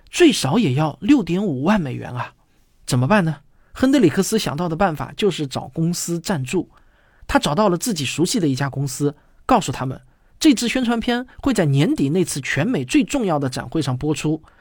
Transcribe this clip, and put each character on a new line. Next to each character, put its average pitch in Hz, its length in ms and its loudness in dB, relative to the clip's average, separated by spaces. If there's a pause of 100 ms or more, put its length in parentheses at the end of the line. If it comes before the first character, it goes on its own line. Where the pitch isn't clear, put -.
最 339 200 6
少 147 300 0
也 151 140 2
要 151 280 0
六 233 220 4
点 175 200 -2
五 139 200 -2
万 202 160 2
美 135 140 -6
元 120 180 -10
啊， 123 220 -8 (520)
怎 131 120 0
么 127 100 2
办 202 160 4
呢？ 160 140 -2 (360)
亨 262 180 2
德 285 80 4
里 180 100 6
克 190 140 0
斯 220 160 0
想 143 180 -4
到 175 100 -2
的 160 80 -4
办 170 200 0
法 131 200 -10
就 208 140 2
是 156 180 -4
找 120 200 -8
公 165 260 -2
司 170 260 -4
赞 165 240 -4
助。 170 260 -4 (580)
他 - 100 2
找 156 160 0
到 208 160 2
了 175 80 0
自 220 160 -4
己 151 100 -4
熟 147 220 -2
悉 226 140 -2
的 165 80 0
一 135 80 0
家 139 140 -2
公 139 180 -4
司， 143 280 -2 (300)
告 135 160 2
诉 135 100 -6
他 127 140 -6
们， - 160 -8 (380)
这 285 140 6
支 226 140 0
宣 262 160 0
传 233 160 0
片 240 260 -2 (160)
会 269 120 0
在 185 120 2
年 147 300 2
底 139 140 0
那 175 140 2
次 - 180 -6
全 143 260 -2
美 196 160 -2
最 247 200 2
重 247 220 -2
要 160 120 0
的 135 120 -2
展 127 200 -8
会 160 120 -2
上 127 140 -2
播 151 200 -2
出， 156 260 -4 (200)